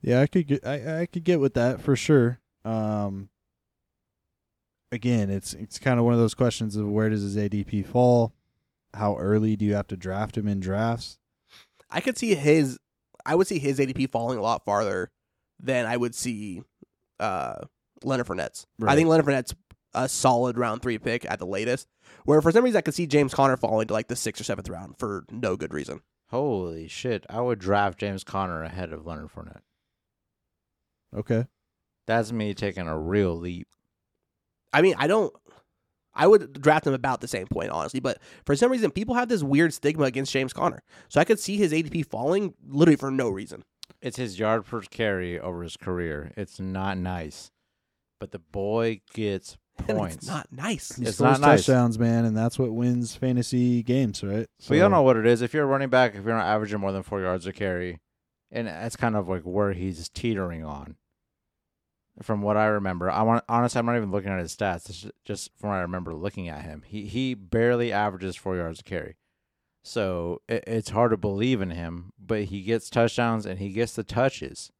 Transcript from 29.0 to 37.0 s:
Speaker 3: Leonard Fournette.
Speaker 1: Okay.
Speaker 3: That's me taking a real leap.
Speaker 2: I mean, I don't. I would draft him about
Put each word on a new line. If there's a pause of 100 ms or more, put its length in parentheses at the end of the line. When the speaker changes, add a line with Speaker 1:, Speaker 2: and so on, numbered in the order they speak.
Speaker 3:
Leonard
Fournette. (1500)
Speaker 1:
Okay. (600)
Speaker 3:
That's
me
taking
a
real
leap. (1080)
Speaker 2:
I
mean,
I
don't. (800)
I
would
draft
him
about